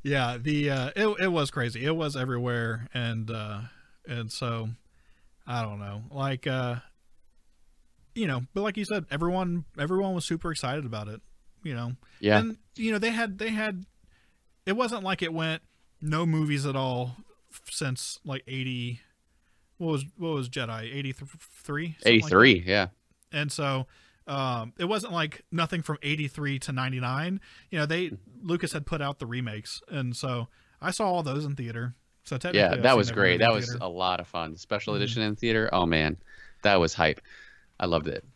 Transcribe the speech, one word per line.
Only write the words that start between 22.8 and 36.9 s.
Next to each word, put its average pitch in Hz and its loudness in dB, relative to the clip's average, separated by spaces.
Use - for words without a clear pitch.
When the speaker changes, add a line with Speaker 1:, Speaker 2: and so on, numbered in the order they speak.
Speaker 1:
And 147 -2
so, 135 -2
um, 127 -4
it 175 -2
wasn't 208 -2
like 156 -4
nothing 165 -2
from 147 -4
eighty-three 143 -2
to 147 -8
ninety-nine. 131 -2
You 175 -4
know, 147 2
they, 165 -2
Lucas 170 -2
had 147 -6
put 156 -4
out 143 -4
the 127 -8
remakes, 117 -6
and 127 -4
so 120 -4
I 156 -2
saw 190 0
all 175 2
those 147 -2
in 143 -4
theater. 120 -6
So 135 -6
technically, 127 2
Speaker 2:
Yeah, 95 6
Speaker 1:
I've 123 0
Speaker 2:
that 123 8
Speaker 1:
seen 123 8
Speaker 2:
was 101 4
Speaker 1:
everyone 101 4
Speaker 2:
great. 90 8
Speaker 1:
in 87 0
Speaker 2:
That 117 8
was 104 0
Speaker 1:
theater. - -6
Speaker 2:
a 90 -2
lot 90 0
of 87 -10
fun, 82 -6
the 82 -14
special 104 -4
Speaker 1:
Mm-hmm. 101 0
Speaker 2:
edition 113 -2
in 107 0
theater. 113 2
Oh 87 4
man, 78 4
that 101 8
was 82 4